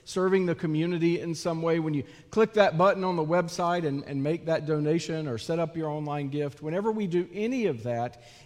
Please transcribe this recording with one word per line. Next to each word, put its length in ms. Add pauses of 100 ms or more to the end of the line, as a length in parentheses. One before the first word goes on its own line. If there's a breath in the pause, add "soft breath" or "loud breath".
serving 400
the 100
community 680
in 140
some 280
way, 160
when 160
you 100 (260 loud breath)
click 220
that 240
button 280
on 120
the 80
website 600
and, 180
and 180
make 220
that 220
donation 600
or 120
set 200
up 160
your 140
online 400
gift, 320
whenever 320
we 140
do 260
any 320
of 200
that, 380 (240 loud breath)